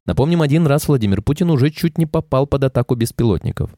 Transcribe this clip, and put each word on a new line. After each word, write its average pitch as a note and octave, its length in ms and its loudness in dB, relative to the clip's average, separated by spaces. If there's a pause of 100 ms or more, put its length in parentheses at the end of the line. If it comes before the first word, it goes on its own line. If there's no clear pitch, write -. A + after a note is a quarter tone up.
Напомним, D3 380 0
один D#3 240 2
раз C#3+ 200 0
Владимир G#2+ 360 0
Путин F3 260 -2
уже C3 220 2
чуть D#3+ 260 -4
не E3 80 0
попал D3 420 -2
под C#3 180 -2
атаку B2+ 300 0
беспилотников. A2+ 840 -2